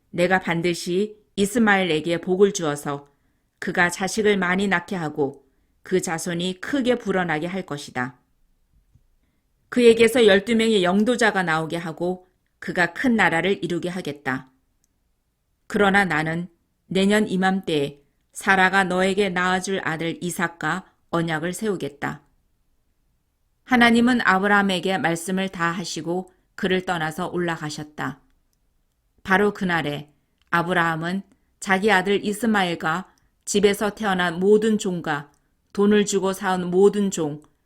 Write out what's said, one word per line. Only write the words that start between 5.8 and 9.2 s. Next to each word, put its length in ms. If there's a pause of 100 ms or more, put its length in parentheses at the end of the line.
그 180
자손이 600
크게 340
불어나게 500
할 200
것이다. 520 (1500)